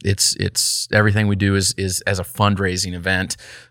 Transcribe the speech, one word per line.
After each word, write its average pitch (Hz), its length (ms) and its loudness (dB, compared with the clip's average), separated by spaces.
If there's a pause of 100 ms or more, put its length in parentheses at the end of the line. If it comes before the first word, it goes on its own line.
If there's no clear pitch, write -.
it's, - 320 0
it's, - 560 -4
everything 104 340 4
we 101 100 2
do 98 180 2
is, 95 240 2
is 92 240 -4
as 95 160 -2
a 90 60 -6
fundraising 95 720 0
event, 92 420 -2 (340)